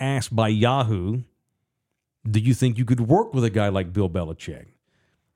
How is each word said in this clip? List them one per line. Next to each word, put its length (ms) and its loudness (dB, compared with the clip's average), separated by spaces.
asked 340 -4
by 140 2
Yahoo, 720 0
"Do 120 2
you 140 4
think 240 0
you 80 0
could 140 2
work 340 2
with 100 2
a 60 0
guy 180 0
like 240 -2
Bill 160 0
Belichick?" 580 -8